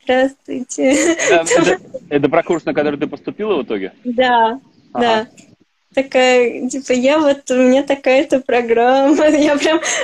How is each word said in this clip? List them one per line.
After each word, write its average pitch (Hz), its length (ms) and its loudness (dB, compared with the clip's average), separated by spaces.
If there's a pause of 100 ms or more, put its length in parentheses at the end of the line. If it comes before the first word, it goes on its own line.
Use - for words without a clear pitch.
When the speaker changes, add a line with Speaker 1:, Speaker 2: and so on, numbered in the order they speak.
Speaker 1:
«Здравствуйте». 269 1120 -2
Speaker 2:
Это, 339 480 0
это, 370 160 0 (320)
это 147 200 0
про 160 140 2
курс, 165 220 -4
на 156 80 -4
который 147 260 -2
ты - 80 -4
поступила 196 480 -6
в 135 80 -4
итоге? 98 300 -6 (100)
Speaker 1:
Да, 240 560 0 (340)
Speaker 2:
Ага. 233 320 0
Speaker 1:
да. - 20 -20 (640)
Такая, 254 760 0
типа, 269 220 -8
«Я 262 280 2
вот, 285 300 0
у 254 60 0
меня 254 280 2
такая-то 277 580 0
программа». 254 840 2
<laughs> - 20 4
Я 294 280 2
прям 311 220 0 (240)